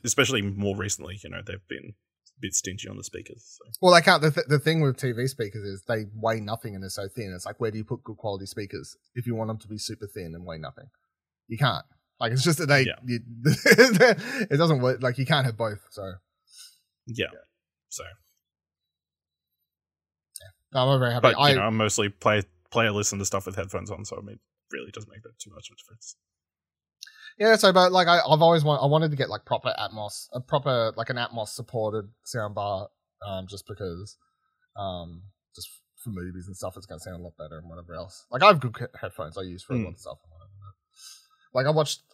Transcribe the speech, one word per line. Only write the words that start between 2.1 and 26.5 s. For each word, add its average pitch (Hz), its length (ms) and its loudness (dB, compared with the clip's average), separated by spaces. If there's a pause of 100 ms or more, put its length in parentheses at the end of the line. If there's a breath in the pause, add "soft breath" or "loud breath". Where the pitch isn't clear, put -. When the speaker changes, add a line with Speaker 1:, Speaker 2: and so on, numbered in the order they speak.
Speaker 1:
bit 95 120 -8
stingy - 360 -8
on 101 80 -14
the 95 60 -16
speakers, - 540 -18
so. - 120 -20 (120)
Speaker 2:
Well, 180 120 8
they 170 80 10
can't. 170 200 6
The, 151 100 6
th-, 151 160 -2
the 143 120 4
thing 160 220 2
with 135 160 2
T 127 140 -4
V 120 160 -2
speakers 107 400 -8
is 98 200 -10
they 110 260 -2
weigh 113 260 -2
nothing 104 360 -8
and 95 80 -10
they're 95 60 -10
so 98 180 -10
thin. 98 280 -10
It's 90 100 -12
like, 104 140 -12
where 113 120 -2
do 107 60 -8
you 107 60 -6
put - 200 -10
good 107 140 -16
quality 98 280 -8
speakers - 500 -12 (200)
if 123 120 -8
you 117 80 -4
want 113 140 -6
them 110 100 -8
to 101 80 -20
be 107 100 -12
super 107 300 -12
thin 87 280 -12
and 90 100 -16
weigh 82 120 -12
nothing? 73 280 -16 (640)
You 113 100 -10
can't. 113 280 0 (340)
Like, 113 140 -2
it's 131 100 0
just 165 160 2
that 160 80 -4
they, 139 140 6
Speaker 1:
Yeah. - 240 -2
Speaker 2:
you, 120 140 -4 (140)
<laughs> 117 120 -4
it 240 1120 6
doesn't 156 240 4
work. 123 200 2
Like, 123 160 -2
you 135 80 -2
can't 143 200 2
have 110 120 -2
both, 107 220 -4 (120)
so. 95 220 -12 (920 loud breath)
Speaker 1:
Yeah. 113 240 -6
Speaker 2:
Yeah. - 80 -20 (480)
Speaker 1:
So. - 160 -14 (2500)
Speaker 2:
Yeah. - 60 -20 (260)
No, 131 80 2
I'm 131 80 4
not 135 100 6
very 120 140 2
happy. 120 100 -2
Speaker 1:
But, 123 160 6
Speaker 2:
I 143 120 6
Speaker 1:
you 135 40 6
know, 98 80 2
I 110 60 2
mostly 107 400 2
play, 107 340 2 (280)
play 113 140 2
or 107 60 2
listen 101 280 -4
to 98 60 -4
stuff 95 200 -4
with 95 100 -10
headphones 95 360 -8
on, 101 140 -12
so - 120 -12
I 98 40 -14
mean, 101 140 -16
it - 400 -20
really 113 160 -12
doesn't 110 180 -16
make 110 140 -20
that 113 160 -20
too 101 140 -18
much - 160 -20
of - 60 -20
a - 20 -20
difference. - 380 -20 (1200 loud breath)